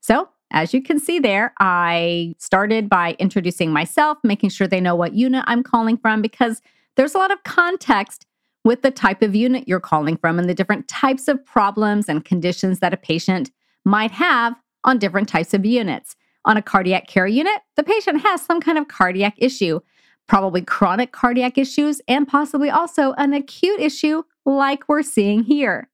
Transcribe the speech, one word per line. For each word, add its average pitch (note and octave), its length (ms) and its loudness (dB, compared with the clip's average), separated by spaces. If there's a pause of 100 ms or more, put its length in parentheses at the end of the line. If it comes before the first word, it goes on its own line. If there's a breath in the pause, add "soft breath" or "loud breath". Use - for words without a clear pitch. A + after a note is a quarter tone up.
So, B3+ 260 0 (240)
as D#3+ 220 -2
you C4 80 0
can D4 180 -4
see E4+ 200 -4
there, G#3+ 420 -2
I E3+ 760 0
started G#3 520 0
by F3 280 0
introducing F3+ 540 -2
myself, D4 540 0
making G#3 240 0
sure F#3+ 180 -4
they F#3 140 0
know F3 140 0
what F3 180 -2
unit B3+ 340 0
I'm A#3+ 160 0
calling A3+ 320 0
from, A3 260 0
because A3+ 400 -2 (360)
there's D4 180 2
a - 20 2
lot F#4+ 140 2
of G4 120 -6
context F4 800 -2 (400)
with B3 160 2
the C4+ 100 2
type G3+ 300 0
of G#3 120 0
unit B3 340 0
you're F#3 120 0
calling D#3+ 380 0
from E3 200 0
and F3 120 0
the F3+ 40 0
different G3+ 360 -2
types C4 400 0
of C4+ 160 0
problems G#3 640 0
and D#3 160 -2
conditions F3+ 540 -2
that F3+ 140 0
a F#3+ 40 -6
patient E3+ 540 -2 (340)
might G#3+ 260 2
have A#3+ 420 0 (300)
on B3+ 160 4
different G3 300 -2
types E3+ 240 -2
of G3 120 0
units. G#3+ 500 -2 (280)
On G#3+ 140 4
a G#3+ 40 -2
cardiac F#3+ 460 0
care F#3 200 2
unit, D#4+ 340 0 (140)
the D4+ 80 0
patient F4+ 380 0
has F#4 200 0
some E4+ 180 0
kind D#4+ 180 0
of D4 100 -4
cardiac G3 500 0
issue, F#3 420 0 (480)
probably F#3+ 340 4
chronic G3 500 0
cardiac B3 460 0
issues, C#4+ 500 -2
and C#4 200 2
possibly C#4+ 420 0
also D4+ 440 0
an C#4 180 0
acute D4 480 -2
issue D4+ 440 -2 (220)
like C#4 440 0
we're D4+ 140 2
seeing G#3 400 0
here. A3+ 500 0